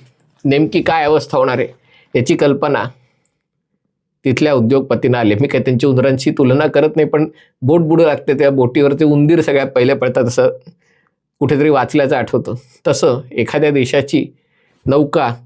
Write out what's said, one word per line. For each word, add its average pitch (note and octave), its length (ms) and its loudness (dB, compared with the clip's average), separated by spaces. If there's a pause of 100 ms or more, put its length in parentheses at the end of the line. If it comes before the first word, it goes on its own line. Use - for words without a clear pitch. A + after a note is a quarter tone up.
(460)
नेमकी D3 360 0
काय D#3+ 220 0
अवस्था D3 340 0
होणार C3 200 0
आहे C3 100 -2 (480)
याची C3 200 0
कल्पना C#3+ 480 0 (1400)
तिथल्या C#3+ 280 0
उद्योगपतींना B2 680 0
आली. G#2 160 2
मी C#3 120 0
काही C3 160 -2
त्यांची B2+ 240 0
उंदरांची C3 440 0
तुलना C#3+ 360 2
करत C#3+ 280 2
नाही, D3+ 120 2
पण D3+ 220 -2 (320)
बोट D#3+ 200 2
बुडू D#3+ 240 2
लागते C#3+ 280 0
तेव्हा C#3+ 160 2
बोटीवरचे C#3 560 0
उंदीर D3 360 2
सगळ्यात C#3 260 0
पहिले C3 260 0
पळतात B2 300 -2
असं B2+ 260 0 (920)
कुठेतरी C#3+ 300 0
वाचल्याचं C#3+ 460 0
आठवतं. A#2+ 380 -4 (340)
तसं C#3 340 0 (100)
एखाद्या D3 400 -2
देशाची C#3 560 -2 (580)
नौका D3 500 0 (100)